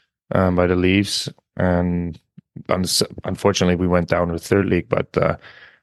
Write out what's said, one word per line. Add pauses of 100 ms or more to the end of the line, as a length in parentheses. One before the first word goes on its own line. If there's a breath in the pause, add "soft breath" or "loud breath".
(320 loud breath)
um,
by
the
Leafs, (280)
and (500)
uns-, (200)
unfortunately
we
went
down
to
the
third
league,
but,
uh, (460 loud breath)